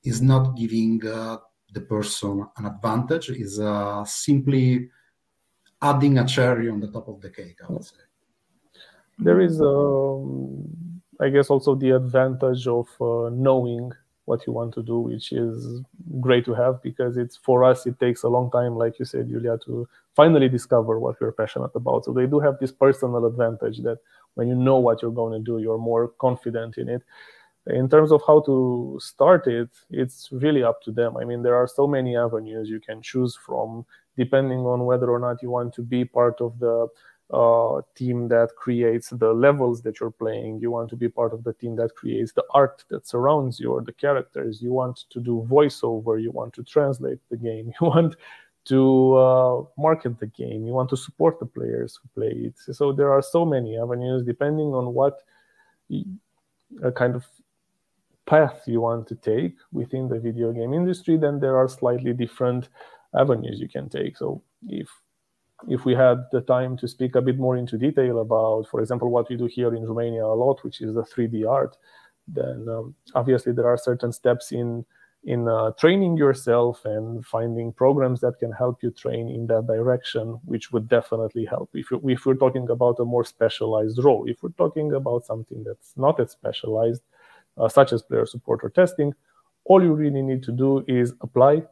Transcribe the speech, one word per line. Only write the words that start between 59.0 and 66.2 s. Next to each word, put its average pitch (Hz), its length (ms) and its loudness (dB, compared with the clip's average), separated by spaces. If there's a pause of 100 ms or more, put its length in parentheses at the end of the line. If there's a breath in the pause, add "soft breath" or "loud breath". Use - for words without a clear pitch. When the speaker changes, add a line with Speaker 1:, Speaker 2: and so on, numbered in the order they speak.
Speaker 2:
to 120 60 -10
take 120 420 -2 (160)
within 131 360 -6
the 117 100 -4
video 117 340 -4
game 117 200 -6
industry, 175 440 0
then 143 240 0
there 131 160 2
are 131 120 4
slightly 123 440 -2
different 123 560 -2 (460 loud breath)
avenues 123 460 0
you - 80 -10
can - 200 -10
take. - 280 -8
So - 260 -8 (240)
if, 196 220 -10 (800)
if 127 160 -4
we 123 100 4
had 127 380 4